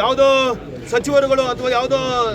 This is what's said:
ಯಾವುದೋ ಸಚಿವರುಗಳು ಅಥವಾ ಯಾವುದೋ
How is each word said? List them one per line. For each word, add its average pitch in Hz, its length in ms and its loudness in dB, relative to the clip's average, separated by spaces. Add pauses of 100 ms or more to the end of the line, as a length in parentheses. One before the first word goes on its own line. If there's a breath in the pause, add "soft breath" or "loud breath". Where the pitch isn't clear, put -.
ಯಾವುದೋ 262 280 4 (640)
ಸಚಿವರುಗಳು 269 600 2
ಅಥವಾ 254 240 -6
ಯಾವುದೋ 262 240 0 (340)